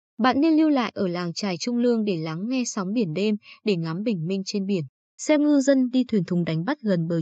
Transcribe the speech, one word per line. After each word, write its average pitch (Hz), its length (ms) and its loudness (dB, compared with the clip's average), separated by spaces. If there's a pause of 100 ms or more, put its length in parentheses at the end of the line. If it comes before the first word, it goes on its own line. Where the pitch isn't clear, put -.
(180)
Bạn 254 220 4
nên 320 160 4
lưu 311 120 4
lại 262 260 0
ở 190 140 -2
làng 175 240 -4
chài 185 280 -4
Trung 240 160 -4
Lương 240 280 2
để 202 120 -2
lắng 160 320 -6
nghe 254 180 -2
sóng 190 260 -6
biển 202 220 0
đêm, 208 220 0 (280)
để 202 120 0
ngắm 165 260 -4
bình 196 240 -2
minh 190 200 -4
trên 196 200 -4
biển, 190 180 -2 (340)
xem 302 240 2
ngư 294 180 4
dân 262 300 2
đi 254 140 2
thuyền 214 200 0
thúng 175 200 0
đánh 165 200 -2
bắt 269 160 -4
gần 180 280 0
bờ 170 140 0